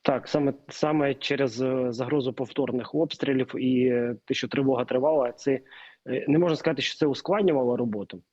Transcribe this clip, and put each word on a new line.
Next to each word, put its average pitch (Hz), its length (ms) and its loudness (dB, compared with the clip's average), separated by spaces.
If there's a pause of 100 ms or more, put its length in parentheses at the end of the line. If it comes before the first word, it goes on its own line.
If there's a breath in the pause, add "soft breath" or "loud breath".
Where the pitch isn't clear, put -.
Так, 131 240 0
саме, 143 260 0 (160)
саме 151 440 0
через, 131 480 -2
е, 127 300 0
загрозу 123 420 -2
повторних 123 640 -4
обстрілів 139 640 -2
і, 127 280 2
е, 120 280 0 (100)
те, 131 80 -4
що 123 140 -4
тривога 131 380 0
тривала, 131 460 2
це, 135 280 -2 (480 loud breath)
е, 127 200 -2
не 147 120 4
можна 170 160 4
сказати, 143 260 0
що - 160 -4
це 156 100 2
ускладнювало 139 720 2
роботу 104 440 -4 (120)